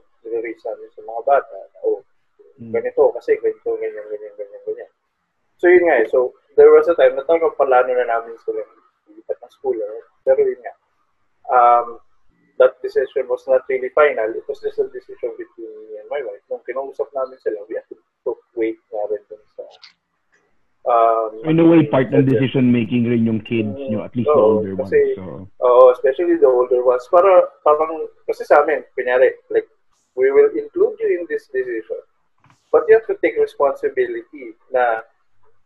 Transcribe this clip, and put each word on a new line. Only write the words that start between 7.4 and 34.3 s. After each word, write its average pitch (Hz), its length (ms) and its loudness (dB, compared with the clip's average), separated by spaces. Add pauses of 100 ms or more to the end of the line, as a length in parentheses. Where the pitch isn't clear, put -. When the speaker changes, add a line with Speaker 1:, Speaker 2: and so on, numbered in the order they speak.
Speaker 1:
palano 127 320 2
na 123 160 0
namin 117 400 -6
sila 110 160 -8 (480)
lipat - 320 -12
ng - 140 -20
school, 131 240 -4
eh. 107 240 -10 (180)
Pero 135 240 0
yun 127 160 -6
nga, - 120 -16 (760)
um, 120 480 2 (640)
that - 240 2
decision 135 400 -4
was 123 240 -6
not 131 160 0
really 127 320 -6
final. 123 320 2
It - 160 -10
was - 160 -10
just - 160 -8
a - 160 -2
decision - 460 -12
between 113 320 -18 (180)
me 107 80 -16
and 107 140 -20
my 143 100 -6
wife. 104 300 -12
Nung 123 160 -12
kinausap 135 500 -8
namin 131 240 -8
sila, 107 240 -8
we - 140 -10
had - 100 -20
to - 80 -20 (560)
wait 113 240 -6 (140)
nga 107 180 -8
rin 104 160 -8
dun - 160 -20 (160)
sa, 101 60 -16 (1200)
um, 113 460 2 (160)
Speaker 2:
In 160 120 2
a 165 60 6
way, 165 220 6
part 135 240 0
ng 135 160 2
Speaker 1:
decision. 135 120 0
Speaker 2:
decision 131 320 0
making 120 360 -2
rin 117 160 0
yung 113 200 -2
kids 110 360 -4
Speaker 1:
Mm, 139 100 -10
Speaker 2:
nyo, 110 140 -4
at 90 120 -16
least 120 120 -4
the 151 80 2
Speaker 1:
oo, 110 240 4
Speaker 2:
older 95 160 -6
Speaker 1:
kasi, 92 240 -2
Speaker 2:
ones. - 160 0
So, 95 80 -14 (400)
Speaker 1:
oo, 123 200 6 (120)
especially 170 400 0
the 147 160 4
older 123 320 0
ones. 123 240 0
Para, 180 400 4 (160)
parang, 156 440 0 (200)
kasi 156 160 -8
sa 165 200 4
amin, 143 200 -4 (120)
kunyari, 123 360 2 (160)
like, 110 200 -2 (520)
"We 135 160 2
will 143 160 6
include 349 480 -4
you 392 200 -2
in 349 120 -10
this - 160 -10
decision. - 560 -8 (680)
But 156 200 2
you 220 80 6
have - 80 -18
to 196 160 -6
take 151 160 -2
responsibility 131 1120 -4 (160)